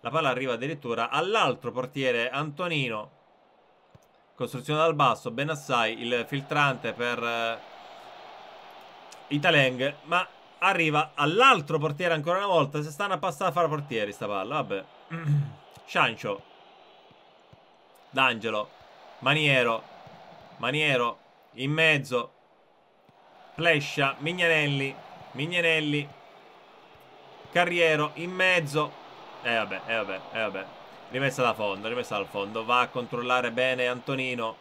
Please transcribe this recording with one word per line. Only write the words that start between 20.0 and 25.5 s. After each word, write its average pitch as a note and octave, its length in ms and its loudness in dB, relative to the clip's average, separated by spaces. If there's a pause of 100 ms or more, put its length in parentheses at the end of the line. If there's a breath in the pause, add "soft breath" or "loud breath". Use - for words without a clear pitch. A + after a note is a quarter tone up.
Maniero B2+ 640 2 (340)
in C3 180 -4
mezzo. C#3+ 600 2 (1200)
Plescia, C#3+ 640 2
Mignanelli. D3 720 2 (380)
Mignanelli. D3+ 760 0 (1400)